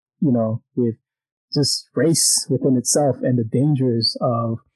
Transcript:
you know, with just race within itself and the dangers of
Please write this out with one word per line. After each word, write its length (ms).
you 100
know, 320
with 200
just 400
race 560
within 260
itself 460
and 160
the 60
dangers 760
of 380